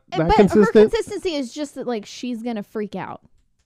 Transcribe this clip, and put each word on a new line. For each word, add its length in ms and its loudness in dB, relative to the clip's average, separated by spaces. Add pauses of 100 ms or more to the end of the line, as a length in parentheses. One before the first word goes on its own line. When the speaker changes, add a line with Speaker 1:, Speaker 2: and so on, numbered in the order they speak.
(120)
Speaker 1:
Uh, 60 -4
Speaker 2:
that 100 0
Speaker 1:
but 80 6
Speaker 2:
consistent. 380 6
Speaker 1:
her 160 8
consistency 440 -4
is 180 -6
just 240 -10
that, 100 -10
like, 180 -6
she's 380 -10
gonna 200 -8
freak 340 -10
out. 260 -12 (440)